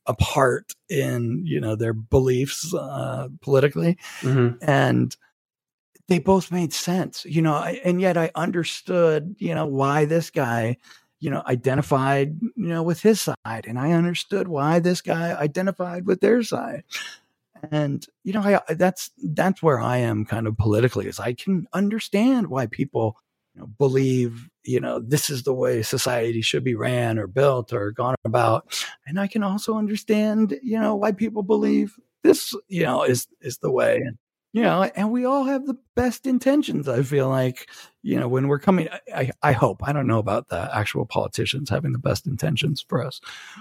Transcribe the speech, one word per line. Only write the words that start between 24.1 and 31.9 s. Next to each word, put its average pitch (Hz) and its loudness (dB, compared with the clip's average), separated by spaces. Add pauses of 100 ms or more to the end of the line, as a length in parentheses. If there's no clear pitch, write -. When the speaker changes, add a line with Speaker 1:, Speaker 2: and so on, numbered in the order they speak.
Speaker 1:
you 131 0
know, 123 -4
this 123 0
is 127 -6
the 135 0
way 123 0
society 117 -2
should 143 -2
be 127 0
ran 120 0
or 101 -4
built 131 2
or 104 -2
gone 127 -2 (100)
about. 113 0 (200)
And 160 -6
I 202 0
can 214 -2
also 208 -2
understand, 214 0
you 220 -2
know, 214 0
why 214 2
people 208 -2
believe 208 2 (260)